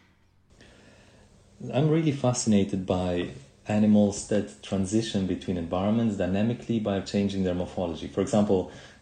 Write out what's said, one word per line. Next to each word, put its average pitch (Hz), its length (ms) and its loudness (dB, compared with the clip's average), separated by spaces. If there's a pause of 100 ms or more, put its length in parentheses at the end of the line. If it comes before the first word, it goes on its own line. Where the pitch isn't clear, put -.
(1700)
I'm 147 160 4
really 156 220 4
fascinated 101 720 2
by 90 440 -2 (380)
animals 104 640 4
that 101 340 -2
transition 98 640 -2
between 90 300 -4
environments 98 580 0
dynamically 104 640 -2
by 101 220 0
changing 98 420 -2
their 90 120 0
morphology. 87 520 -6
For - 140 -2
example, 101 500 2 (300)